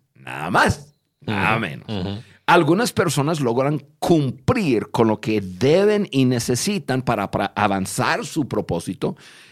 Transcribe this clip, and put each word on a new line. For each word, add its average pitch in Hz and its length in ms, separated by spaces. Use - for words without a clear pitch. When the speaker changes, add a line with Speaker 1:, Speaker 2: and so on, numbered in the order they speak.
Speaker 1:
Nada 65 380
más, - 420
nada 104 320
Speaker 2:
Ujú, 113 80
Speaker 1:
menos. 73 260
Speaker 2:
ujú. 101 340
Speaker 1:
Algunas 175 440
personas 156 480
logran 131 440
cumplir 147 920
con 110 200
lo 107 100
que 107 220
deben 160 720
y 135 120
necesitan 127 760
para, 104 280
para 98 260
avanzar 107 680
su 143 220
propósito 98 680